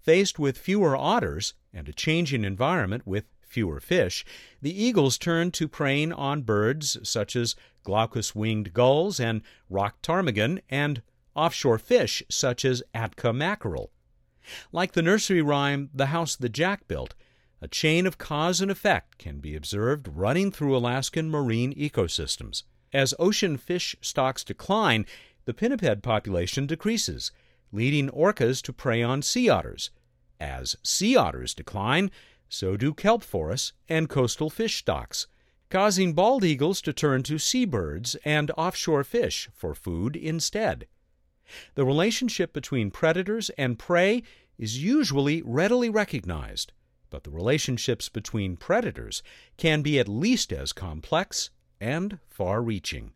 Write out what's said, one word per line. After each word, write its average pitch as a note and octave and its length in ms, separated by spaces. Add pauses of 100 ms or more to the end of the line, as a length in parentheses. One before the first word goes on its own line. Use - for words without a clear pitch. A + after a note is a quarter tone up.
Faced F#3 360
with C#3 200
fewer F#3 400
otters C3+ 560 (200)
and D2+ 140
a D#2 60
changing D#3 500
environment G#2+ 640
with G2 160 (180)
fewer E2+ 400
fish, D3 420 (380)
the F3 200
eagles G3 360
turned E3+ 360
to D#3 140
preying C#3+ 460
on C#3 280
birds A#2+ 600
such - 320
as A#2+ 180 (300)
glaucous-winged G#2+ 880
gulls C#3+ 480
and A2+ 220 (280)
rock G2 320
ptarmigan D#3+ 680
and C#3+ 320 (340)
offshore C#3+ 420
fish G3 520
such - 340
as B2+ 180 (140)
Atka A2+ 400
mackerel. B2+ 560 (800)
Like F3+ 220
the E3+ 80
nursery F#3 400
rhyme, C#3+ 520
"The C#3 120
House D#3+ 320
That A#2+ 160
Jack F3+ 340
Built," C#2 260 (480)
a C#2+ 60
chain E3 400
of F3 100
cause E3 440
and G3 100
effect - 460
can C#2+ 240
be D2+ 120
observed G#2+ 540
running A2+ 420
through C#3+ 280
Alaskan C3 520
marine C3 440
ecosystems. G#2 880 (300)
As C3+ 260
ocean F3+ 380
fish - 420
stocks - 460
decline, E3+ 600 (380)
the B2 100
pinniped G3 480
population G#2+ 680
decreases, D#3+ 680 (400)
leading C3+ 380
orcas C#3 500
to - 100
prey A#2 320
on C3 180
sea B3 280
otters. - 400 (500)
As C2 440
sea A#3+ 340
otters D2 360
decline, C3 580 (420)
so F#2+ 220
do B2+ 180
kelp G#3+ 300
forests E2+ 480 (160)
and D#3+ 220
coastal C#3 400
fish A3 260
stocks, - 520 (420)
causing F#3+ 420
bald G#3 320
eagles D#3 380
to D#3 100
turn C3+ 320
to D3 140
seabirds A#2+ 800 (100)
and D3+ 320
offshore D#3+ 480
fish - 480
for D#2 200
food G2 440
instead. D#3+ 680 (880)
The C#3 100
relationship F#3 640
between A#2+ 400
predators F#3 600
and B2 280
prey F#3+ 440 (340)
is A#2 260
usually D#3+ 640
readily G#3+ 440
recognized, F#2+ 840 (360)
but C#2+ 140
the D2 80
relationships A#2+ 760
between G2 480
predators D#3 640 (320)
can D#3 260
be C#3+ 160
at A2 120
least F3+ 420
as C#2+ 220
complex - 800 (280)
and E3+ 480
far-reaching. F#2+ 880